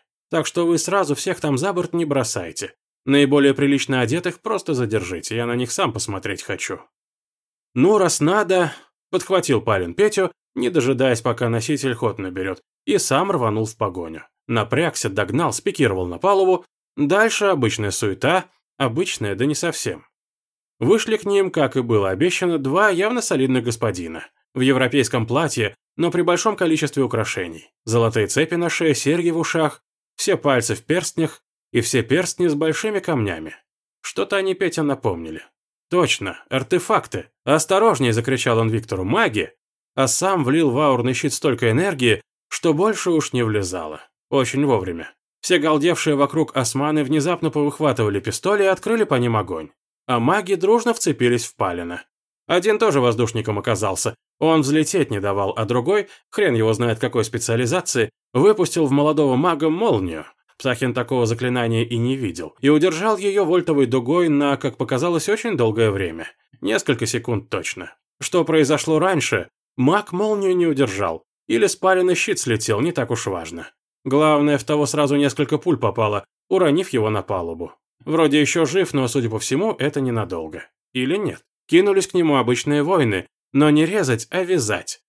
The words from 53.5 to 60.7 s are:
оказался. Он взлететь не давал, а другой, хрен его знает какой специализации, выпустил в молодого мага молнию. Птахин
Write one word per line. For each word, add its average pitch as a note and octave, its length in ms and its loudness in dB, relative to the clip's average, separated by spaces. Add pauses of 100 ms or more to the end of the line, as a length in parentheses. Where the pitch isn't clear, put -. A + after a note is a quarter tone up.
оказался. G2+ 560 -4 (240)
Он D#3+ 220 4
взлететь D3+ 500 2
не G#2 80 -2
давал, G2 360 -2
а A2 100 -2
другой, B2+ 420 0 (240)
хрен F3+ 240 2
его A2+ 180 2
знает A2+ 260 -2
какой A#2+ 240 0
специализации, A#2 880 -2 (240)
выпустил E3+ 520 4
в B2+ 60 2
молодого C#3+ 440 4
мага D#3+ 340 2
молнию. G#2+ 560 0 (320)
Птахин B2 360 -2